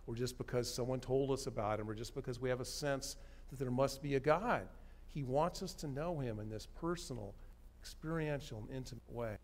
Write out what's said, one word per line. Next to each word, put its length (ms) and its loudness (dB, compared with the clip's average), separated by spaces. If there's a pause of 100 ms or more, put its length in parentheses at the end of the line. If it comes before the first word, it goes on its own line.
or 80 -2
just 220 0
because 340 0
someone 260 2
told 320 4
us 160 2
about 320 2
him 100 -4
or 60 -2
just 220 -6
because 240 -4
we 80 2
have 120 2
a 40 -4
sense 500 0 (360)
that 100 -6
there 100 2
must 320 4
be 140 4
a 40 4
God. 480 6 (380)
He 160 -4
wants 400 2
us 120 -4
to 120 -6
know 320 -2
him 220 0
in 80 -4
this 180 -6
personal, 720 -4 (440)
experiential, 800 -2
and 120 -6
intimate 380 -6
way. 360 -2